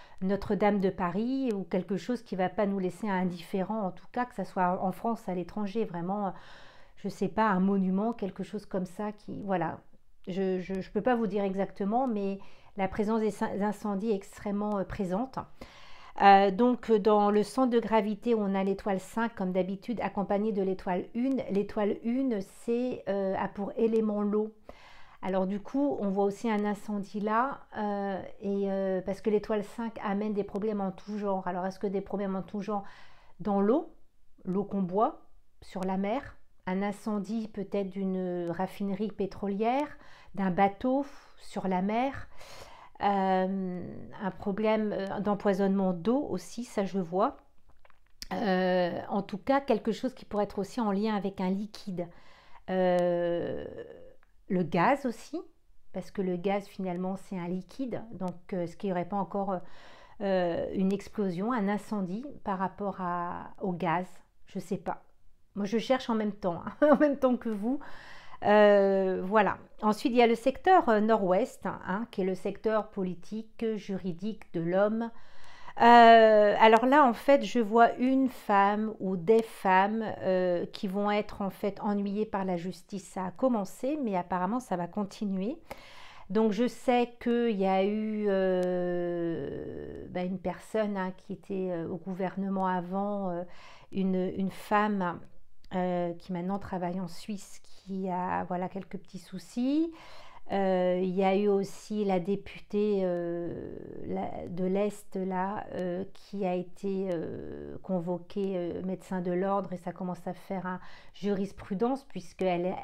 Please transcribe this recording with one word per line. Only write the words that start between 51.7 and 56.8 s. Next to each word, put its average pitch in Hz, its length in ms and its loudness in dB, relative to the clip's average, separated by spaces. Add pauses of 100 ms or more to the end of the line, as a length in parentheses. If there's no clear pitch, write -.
Euh, 175 960 2 (840)
le 185 140 2
gaz 196 440 2
aussi, 294 340 -6 (520)
parce - 180 -8
que - 100 -6
le 185 160 0
gaz 196 300 -2
finalement 185 500 -4